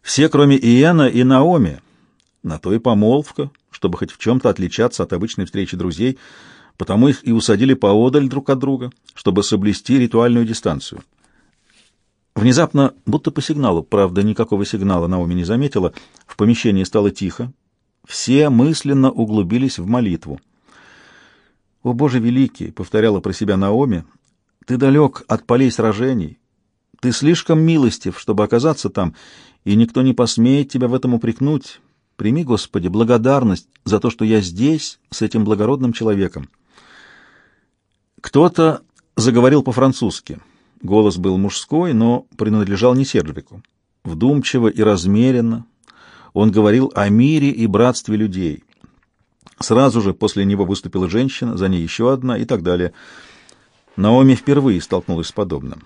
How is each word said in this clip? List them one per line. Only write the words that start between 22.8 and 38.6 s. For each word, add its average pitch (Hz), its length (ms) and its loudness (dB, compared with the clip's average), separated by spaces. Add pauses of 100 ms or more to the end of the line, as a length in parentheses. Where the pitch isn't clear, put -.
про 95 120 -6
себя 101 240 -2
Наоми, — 101 480 0 (640)
«ты 127 100 -4
далек 139 500 2
от - 200 -4
полей 123 240 2
сражений, 110 680 -2 (640)
ты 123 120 0
слишком 160 480 2
милостив, 156 600 0
чтобы 104 240 -2
оказаться 120 480 0
там, 87 240 -4 (500)
и 101 100 2
никто 117 280 2
не 131 100 2
посмеет 123 560 0
тебя 127 180 -4
в 120 60 -2
этом 123 220 -2
упрекнуть. 120 680 -4 (360)
Прими, 131 260 -2
Господи, 101 440 -4
благодарность 113 800 0 (160)
за 101 160 0
то, 117 120 -2
что - 120 -6
я 110 180 2
здесь 117 580 -4 (100)
с - 140 -6
этим 110 200 -2
благородным 113 480 -2
человеком». 98 580 -4 (1700)
Кто-то 160 640 2 (320)